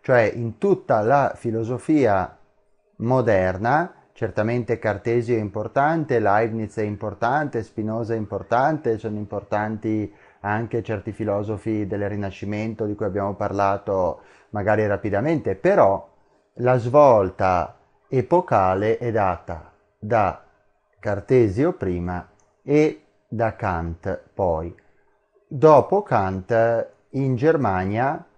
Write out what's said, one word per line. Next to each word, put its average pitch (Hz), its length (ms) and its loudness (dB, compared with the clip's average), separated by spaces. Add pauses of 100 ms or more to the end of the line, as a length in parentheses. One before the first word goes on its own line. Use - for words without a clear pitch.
cioè 123 200 4
in 113 360 -2
tutta 180 440 0
la 131 340 2
filosofia 113 1000 0 (600)
moderna. 113 960 0 (200)
Certamente 113 680 -2
Cartesio 117 560 0
è 110 40 0
importante, 139 800 -2
Leibniz 107 600 0
è 113 40 -4
importante, 113 800 -4
Spinoza 110 540 -6
è - 20 -4
importante, 113 800 -2
sono 107 200 -8
importanti 107 960 -4 (280)
anche 110 420 -4
certi 107 300 -8
filosofi 104 760 -4
del 101 240 -4
Rinascimento 104 800 -6
di 104 80 -4
cui 107 100 -6
abbiamo 98 300 -4
parlato 98 840 0 (280)
magari 107 380 0
rapidamente, 104 680 -2
però 175 560 2 (440)
la 123 240 0
svolta 107 960 4 (360)
epocale 113 880 2
è 120 120 -4
data 90 640 -2 (260)
da 107 460 0 (520)
Cartesio 113 760 2
prima 90 520 -6 (380)
e 151 400 2 (240)
da 110 300 -4
Kant 85 600 -6 (160)
poi. 85 400 -2 (720)
Dopo 156 580 4
Kant 113 840 0 (200)
in 135 260 -2
Germania 123 920 0 (120)